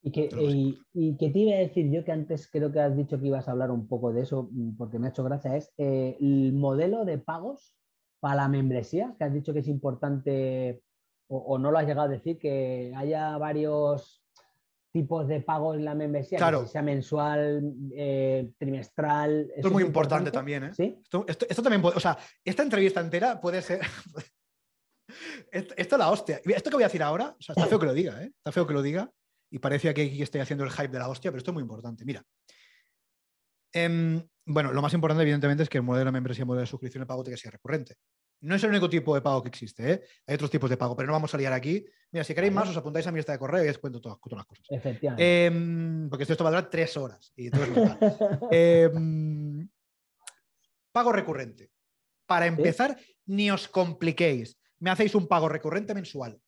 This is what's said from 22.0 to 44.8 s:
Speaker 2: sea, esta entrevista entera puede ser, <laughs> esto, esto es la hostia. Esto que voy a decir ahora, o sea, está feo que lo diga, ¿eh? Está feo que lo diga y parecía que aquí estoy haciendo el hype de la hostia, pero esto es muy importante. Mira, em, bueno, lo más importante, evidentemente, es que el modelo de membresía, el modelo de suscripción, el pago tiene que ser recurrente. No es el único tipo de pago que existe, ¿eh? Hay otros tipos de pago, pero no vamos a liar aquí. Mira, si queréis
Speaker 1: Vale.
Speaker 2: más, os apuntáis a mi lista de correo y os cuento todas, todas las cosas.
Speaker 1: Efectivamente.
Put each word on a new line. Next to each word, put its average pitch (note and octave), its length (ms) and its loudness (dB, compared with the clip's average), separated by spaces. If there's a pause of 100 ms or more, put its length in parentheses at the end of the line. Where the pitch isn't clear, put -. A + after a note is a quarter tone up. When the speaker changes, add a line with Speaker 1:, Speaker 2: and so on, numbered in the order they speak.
Speaker 2:
sea, E3 160 2 (260)
esta F#3 200 -2
entrevista G3 400 2
entera F3 360 0
puede F3+ 220 -2
ser, F3+ 200 -4
<laughs> - 1700 -16
esto, F#3+ 240 -8
esto F3 200 0
es - 20 4
la E3 120 4
hostia. F3+ 320 0
Esto A#3+ 280 0
que C#4+ 60 0
voy A#3+ 80 6
a - 20 4
decir F3 160 0
ahora, E3+ 360 -2
o - 40 -20
sea, - 120 -14
está E3+ 120 4
feo A3 120 4
que E3 80 2
lo C3 60 2
diga, D3 300 -2
¿eh? C4 160 -14
Está D3 140 -10
feo F3 140 2
que D3 60 -4
lo C#3+ 80 0
diga D#3+ 300 -2 (400)
y C#3 80 -10
parecía C#3+ 340 0
que D3 140 -2
aquí C#3 160 -6
estoy C#3+ 180 -4
haciendo C#3 240 -4
el C3 60 -6
hype C#3 180 -6
de B2+ 100 -8
la B2+ 120 -6
hostia, D3+ 200 -6
pero C3 80 -8
esto B2+ 120 -8
es F3 40 -6
muy D3+ 80 -6
importante. A2+ 440 -12
Mira, B2+ 180 -8 (1500)
em, E3 500 2 (240)
bueno, D3 260 0
lo C#3 100 0
más D3 120 0
importante, D#3+ 280 4
evidentemente, D3 400 4
es D3+ 60 0
que C#3+ 100 -2
el B2 60 0
modelo B2+ 220 2
de C3 60 0
membresía, B2+ 300 -4
el B2+ 40 -2
modelo B2 160 -2
de A#2+ 40 -4
suscripción, C3 360 -10
el B2+ 40 -10
pago C3 160 -8
tiene B2 140 -10
que - 60 -16
ser G#2+ 100 -16
recurrente. - 440 -8 (460)
No D#3 120 -2
es G3 80 2
el A3 80 2
único F#3 180 4
tipo D3+ 260 2
de C#3 80 2
pago C3+ 200 2
que B2+ 60 -8
existe, A#2+ 440 -6
¿eh? F#3+ 100 0 (240)
Hay C#3 80 -2
otros C#3+ 160 -2
tipos C#3 180 0
de B2 80 2
pago, B2 180 -2
pero C3 120 -4
no D3+ 80 -2
vamos D#3 200 -2
a D3+ 40 -2
liar C3+ 160 0
aquí. D3+ 300 -2 (280)
Mira, E3 100 -4
si D#3 120 -4
queréis F#3+ 180 2
Speaker 1:
Vale. G3+ 140 2
Speaker 2:
más, F#3 40 -4
os E3 60 -4
apuntáis D3+ 300 -4
a F3+ 40 -4
mi E3 80 -4
lista D3+ 140 -4
de C3+ 60 -4
correo D3+ 260 0
y D3+ 40 4
os C#3 100 -2
cuento B2 220 -10
todas, A2 220 -14
todas A#2 160 -12
las G2+ 80 -16
cosas. - 220 -20
Speaker 1:
Efectivamente. C#3+ 800 2